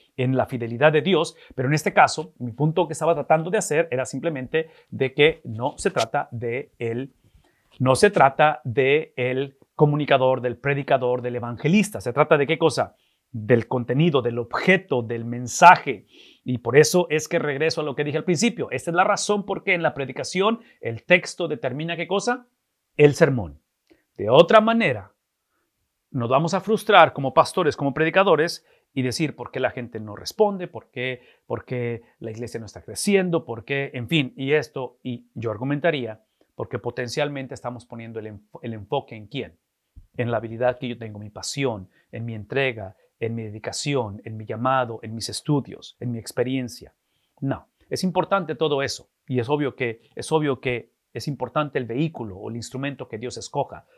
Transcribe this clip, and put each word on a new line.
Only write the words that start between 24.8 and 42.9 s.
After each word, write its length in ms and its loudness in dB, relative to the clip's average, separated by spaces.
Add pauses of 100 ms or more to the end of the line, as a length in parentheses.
nos 180 -4
vamos 280 2
a 60 -2
frustrar 520 6
como 220 -4
pastores, 420 2
como 160 -2
predicadores, 720 2 (300)
y 80 -2
decir, 320 -2
"¿Por 160 -14
qué 80 -6
la 100 2
gente 300 -8
no 160 -12
responde? 520 0
¿Por 220 -16
qué, 320 -6 (240)
por 200 -6
qué 360 -6 (160)
la 140 -10
iglesia 280 -10
no 60 -12
está 160 -18
creciendo? 640 0
¿Por 180 -10
qué?". 300 -4
En 140 -8
fin, 280 -2
y 180 -2
esto, 500 -2
y 320 -10
yo 160 -4
argumentaría, 720 -2 (320)
porque 240 -6
potencialmente 720 -6
estamos 320 -12
poniendo 320 -14
el 80 -10
enfo-, 380 -16
el 100 -8
enfoque 420 -6
en 120 -18
quién. 320 -10 (600)
En 120 -2
la 60 0
habilidad 420 -2
que 80 -8
yo 100 -8
tengo, 220 -14
mi 100 -14
pasión, 600 -6 (200)
en 140 -8
mi 80 -8
entrega, 640 -4 (240)